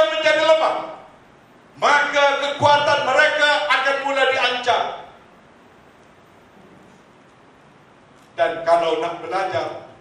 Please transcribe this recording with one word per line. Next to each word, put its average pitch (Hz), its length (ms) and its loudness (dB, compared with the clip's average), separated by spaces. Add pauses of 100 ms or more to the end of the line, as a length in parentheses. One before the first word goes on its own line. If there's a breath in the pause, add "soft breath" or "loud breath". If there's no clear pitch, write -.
(140)
menjadi 311 300 0
lemah, 320 320 2 (1040)
maka 285 460 2 (180)
kekuatan 285 640 2
mereka 302 420 2 (220)
akan 269 240 0 (100)
mula 269 240 0
diancam. 247 520 -2 (3500)
Dan - 280 -2
kalau 165 360 2
nak - 240 -6
belajar 175 680 -6 (100)